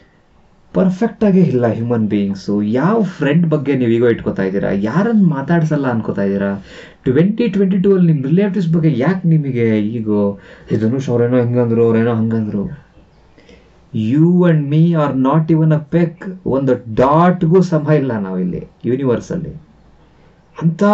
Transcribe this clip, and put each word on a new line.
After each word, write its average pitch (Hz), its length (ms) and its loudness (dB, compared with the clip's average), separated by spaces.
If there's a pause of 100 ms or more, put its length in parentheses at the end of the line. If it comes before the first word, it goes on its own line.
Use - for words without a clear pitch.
(760)
ಪರ್ಫೆಕ್ಟ್ 190 500 -2
ಆಗೇ 190 180 4
ಇಲ್ಲ 123 240 0
ಹ್ಯೂಮನ್ 113 420 -2
ಬೀಯಿಂಗ್ಸು. 101 540 -2
ಯಾವ 151 400 0
ಫ್ರೆಂಡ್ 160 440 0
ಬಗ್ಗೆ 143 280 -2
ನೀವು 127 160 0
ಈಗೋ 117 180 2
ಇಟ್ಕೋತಾ 101 340 -2
ಇದ್ದೀರಾ? 98 280 -2
ಯಾರನ್ನ 175 560 0
ಮಾತಾಡ್ಸಲ್ಲ 151 600 0
ಅನ್ಕೋತಾ 110 360 -4
ಇದ್ದೀರಾ? 98 420 -4 (400)
ಟ್ವೆಂಟಿ 185 440 0
ಟ್ವೆಂಟಿ 196 300 0
ಟೂ 196 180 2
ಅಲ್ಲಿ 175 160 4
ನಿಮ್ಮ 135 140 -2
ರಿಲೇಟಿವ್ಸ್ 180 460 0
ಬಗ್ಗೆ 156 260 0
ಯಾಕೆ 180 300 -2
ನಿಮಗೆ 120 520 0
ಈಗೋ? 104 580 -2 (340)
"ಏ 113 40 0
ಧನುಷ್, 117 320 -2
ಅವ್ರೇನೋ 120 300 0
ಹಿಂಗಂದ್ರು, 120 460 0
ಅವ್ರೇನೋ 113 300 2
ಹಂಗಂದ್ರು." 110 500 -2 (1500)
You 156 160 4
and 170 420 2
me 156 200 4
are 135 380 0
not 156 200 2
even 160 260 2
a 151 120 0 (100)
peck. 175 380 -2 (140)
ಒಂದು 117 480 -2
ಡಾಟ್‌ಗೂ 165 640 4
ಸಮ 151 300 0
ಇಲ್ಲ 135 280 0
ನಾವಿಲ್ಲಿ 92 500 -6 (160)
ಯೂನಿವರ್ಸಲ್ಲಿ. 120 640 -4 (1120)
ಅಂಥ 165 200 0 (120)